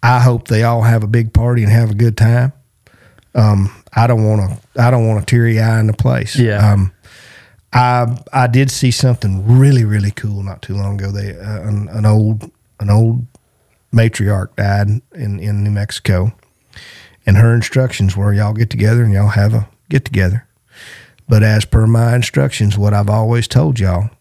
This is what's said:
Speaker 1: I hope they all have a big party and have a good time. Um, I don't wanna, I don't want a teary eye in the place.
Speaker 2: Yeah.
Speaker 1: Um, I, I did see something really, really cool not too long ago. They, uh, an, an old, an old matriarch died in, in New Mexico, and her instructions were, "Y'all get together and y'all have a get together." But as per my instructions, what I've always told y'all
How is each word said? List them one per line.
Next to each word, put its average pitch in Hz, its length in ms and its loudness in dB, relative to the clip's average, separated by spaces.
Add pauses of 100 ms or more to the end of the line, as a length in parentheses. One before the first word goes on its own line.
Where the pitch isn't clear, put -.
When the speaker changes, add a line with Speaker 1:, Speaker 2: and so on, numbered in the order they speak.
Speaker 1:
I 123 180 2
hope 120 280 0
they 110 160 0
all 117 180 0
have 113 220 2
a 101 40 -6
big 113 240 -2
party 120 300 0
and 104 80 2
have 113 200 2
a 104 40 -4
good 113 220 0
time. 120 360 2 (840)
Um, 104 360 2 (240)
I 117 120 2
don't 113 180 2
wanna, 107 340 -2 (200)
I 120 120 2
don't 120 160 0
want 107 160 -2
a - 40 -8
teary 117 340 2
eye 113 200 0
in 110 60 0
the 107 60 0
place. 127 440 -2
Speaker 2:
Yeah. 107 360 2
Speaker 1:
Um, 95 200 0 (800)
I, 123 460 0 (140)
I 131 160 0
did 127 220 2
see 127 200 -2
something 113 680 0
really, 135 260 4
really 104 260 -2
cool 101 320 -8
not 98 180 -12
too - 140 -10
long 101 260 -6
ago. 98 100 -8
They, 101 240 -10
uh, 98 320 -12
an, 101 220 -6
an 107 160 -6
old, 107 460 0 (300)
an 101 100 -2
old 113 340 2 (680)
matriarch 104 640 0
died 101 320 0 (260)
in, 101 260 -8
in 101 240 -4
New 104 60 -2
Mexico, 101 640 -4 (880)
and 98 140 4
her 117 160 4
instructions 117 600 -2
were, 98 200 -2
"Y'all 104 180 -2
get 110 160 -2
together 113 360 0
and 107 80 2
y'all 101 160 2
have 104 260 0
a 107 140 -2 (200)
get 143 160 -2
together." 98 420 -2 (840)
But 107 140 4
as 107 220 2
per 110 220 2
my 117 280 2
instructions, 117 600 -2
what 104 160 0
I've 101 160 0
always 110 400 0
told 131 320 0
y'all 95 300 -2 (100)